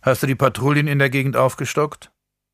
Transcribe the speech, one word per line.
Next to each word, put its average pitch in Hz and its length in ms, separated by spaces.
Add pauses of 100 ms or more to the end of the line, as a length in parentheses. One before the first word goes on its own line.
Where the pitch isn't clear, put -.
"Hast 131 220
du - 20
die 135 80
Patrouillen 139 540
in 143 100
der 139 120
Gegend 135 260
aufgestockt?" 131 720 (440)